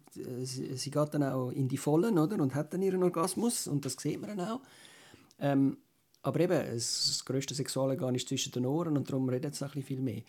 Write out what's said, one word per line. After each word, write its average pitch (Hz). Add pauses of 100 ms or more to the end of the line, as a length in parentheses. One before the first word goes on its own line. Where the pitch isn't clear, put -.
(180)
äh, 123
sie, 131
sie 139
geht 151
dann 147
auch 131
in 135
die 135
Vollen, 170
oder? 165
Und 131
hat 147
dann 180
ihren 185
Orgasmus 180
und 143
das 123
sieht -
man 208
dann 180
auch. 233 (800)
Ähm, 139 (440)
aber 139
eben, 175
es, -
das -
grösste 135
Sexualorgan 131
ist 123
zwischen -
den 123
Ohren 156
und -
darum 131
redet 143
sie -
ein 139
bisschen 139
viel 131
mehr. 113